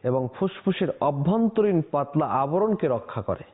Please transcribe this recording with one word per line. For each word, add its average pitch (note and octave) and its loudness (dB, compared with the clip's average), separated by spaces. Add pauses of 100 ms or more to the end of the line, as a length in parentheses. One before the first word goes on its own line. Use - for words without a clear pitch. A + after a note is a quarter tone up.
এবং B2+ -2
ফুসফুসের F#3 -2 (120)
অভ্যন্তরীণ G3 2
পাতলা C#3+ 0
আবরণকে D#3 0
রক্ষা A#2 -2
করে। - -4